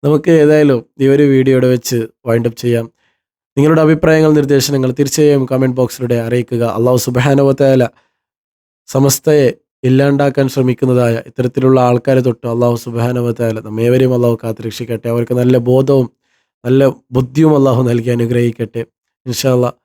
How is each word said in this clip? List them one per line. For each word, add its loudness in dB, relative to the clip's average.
നമുക്ക് 0
ഏതായാലും 2
ഈ 2
ഒരു 4
വീഡിയോ 2
ഇവിടെ 2
വെച്ച് -2
വൈൻഡ് 0
അപ്പ് -6
ചെയ്യാം. -2
നിങ്ങളുടെ 4
അഭിപ്രായങ്ങൾ, 2
നിർദ്ദേശങ്ങൾ 0
തീർച്ചയായും 0
കമന്റ് -2
ബോക്സിലൂടെ -4
അറിയിക്കുക. -4
അല്ലാഹു 0
സുബ്ഹാനഹു 0
വ 2
തആല 2
സമസ്തയെ 0
ഇല്ലാണ്ടാക്കാൻ 0
ശ്രമിക്കുന്നതായ 0
ഇത്തരത്തിലുള്ള 0
ആൾക്കാരെ 0
തൊട്ട് -4
അല്ലാഹു 0
സുബ്ഹാനഹു -4
വ -4
തആല -4
നമ്മേവരെയും 0
അല്ലാഹു 0
കാത്തുരക്ഷിക്കട്ടെ. -10
അവർക്ക് -4
നല്ല 2
ബോധവും 0
നല്ല 2
ബുദ്ധിയും 0
അല്ലാഹു 2
നൽകി -2
അനുഗ്രഹിക്കട്ടെ. -4
ഇൻഷാ -4
അല്ലാ. 0